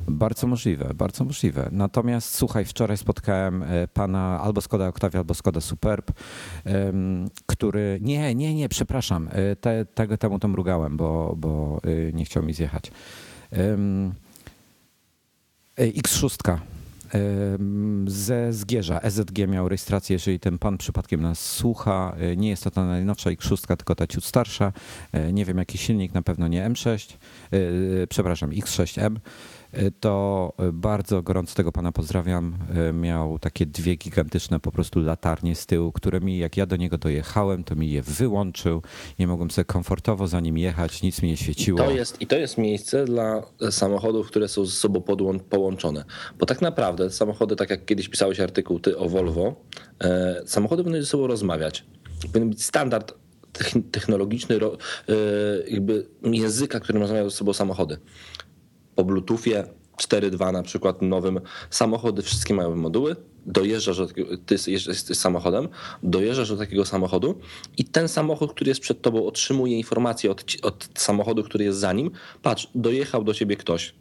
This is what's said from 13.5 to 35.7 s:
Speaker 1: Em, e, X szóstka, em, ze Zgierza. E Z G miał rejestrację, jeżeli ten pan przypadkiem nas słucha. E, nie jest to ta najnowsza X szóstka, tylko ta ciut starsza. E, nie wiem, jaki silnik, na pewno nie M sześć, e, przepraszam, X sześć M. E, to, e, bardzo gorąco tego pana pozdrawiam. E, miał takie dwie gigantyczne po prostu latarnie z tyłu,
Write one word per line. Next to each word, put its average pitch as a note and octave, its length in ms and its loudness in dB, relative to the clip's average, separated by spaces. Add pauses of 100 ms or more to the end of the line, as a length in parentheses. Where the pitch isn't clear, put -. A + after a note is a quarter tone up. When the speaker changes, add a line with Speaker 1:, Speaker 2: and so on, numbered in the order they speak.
Speaker 1:
Em, G2 640 2 (1700)
e, B2+ 40 6
X - 320 2
szóstka, F2 460 0 (520)
em, G2+ 920 0
ze A2+ 460 0
Zgierza. G2+ 460 0
E A2+ 120 0
Z G2+ 200 0
G G2 160 0
miał F#2 220 2
rejestrację, G2 440 0
jeżeli F2+ 260 0
ten F2+ 200 0
pan G2 180 0
przypadkiem - 440 -2
nas E2 180 0 (120)
słucha. A2 680 0
E, F2 160 0
nie G#2 140 2
jest G2 140 -2
to G2 80 0
ta F#2 140 2
najnowsza F2+ 440 0
X E2+ 160 -2
szóstka, F#2 320 2
tylko - 180 0
ta E2+ 120 0
ciut - 180 -4
starsza. A2 480 2 (380)
E, E3 220 0
nie G3+ 120 2
wiem, F2+ 120 0
jaki F2+ 200 -2
silnik, F#2+ 360 0
na F2+ 80 2
pewno E2+ 260 0
nie F2 180 0
M A#2 100 0
sześć, - 420 -2 (340)
e, F#2 560 2
przepraszam, F2 500 0
X - 160 -4
sześć - 260 0
M. G#2+ 200 0 (540)
E, G2 180 2
to, G2 680 2
e, F2+ 120 2
bardzo F#2+ 520 0
gorąco F2+ 320 -2
tego E2+ 160 2
pana F2 200 0
pozdrawiam. F2 640 0 (340)
E, D#2+ 40 0
miał E2 460 0
takie - 260 0
dwie E2 300 0
gigantyczne D#2+ 640 0
po - 120 -4
prostu - 280 0
latarnie E2 560 0
z - 100 -12
tyłu, E2+ 260 0